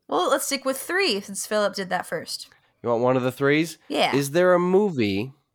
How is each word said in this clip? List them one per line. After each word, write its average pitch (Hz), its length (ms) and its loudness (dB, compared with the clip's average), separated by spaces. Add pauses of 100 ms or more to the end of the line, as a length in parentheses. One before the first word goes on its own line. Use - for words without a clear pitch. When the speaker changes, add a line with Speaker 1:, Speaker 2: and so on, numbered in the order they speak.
Speaker 1:
Well, 349 200 0
let's 269 160 0
stick - 200 -6
with 262 120 -2
three 339 440 -2
since 202 260 -10
Philip 208 260 0
did 185 160 -8
that 185 160 -4
first. - 440 -10 (340)
Speaker 2:
You 113 60 -2
want 117 120 2
one 127 160 4
of 123 60 0
the 127 80 0
threes? 147 460 0 (100)
Speaker 1:
Yeah. 220 280 0
Speaker 2:
Is 139 160 0
there 180 220 4
a 175 60 4
movie 135 720 2 (220)